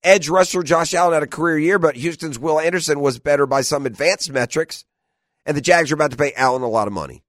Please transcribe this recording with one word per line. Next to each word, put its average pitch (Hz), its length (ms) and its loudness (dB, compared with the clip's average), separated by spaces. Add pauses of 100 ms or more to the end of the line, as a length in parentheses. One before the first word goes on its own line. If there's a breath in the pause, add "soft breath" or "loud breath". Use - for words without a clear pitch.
Edge 175 260 4
rusher 185 320 2
Josh 165 320 0
Allen 175 200 2
had 151 100 2
a 143 40 -8
career 160 300 0
year, 175 220 2
but 156 160 2
Houston's 151 420 -8
Will 156 220 0
Anderson 160 400 -2
was 139 180 0
better 143 300 0
by 135 140 0
some 139 260 -4
advanced 160 440 -2
metrics, - 540 -4 (600)
and 151 100 -2
the 143 40 -4
Jags 165 300 2
are 156 40 0
about 147 160 0
to 120 60 -12
pay 143 180 0
Allen 127 260 0
a 120 80 -2
lot 110 180 0
of 101 60 -8
money. 71 360 -10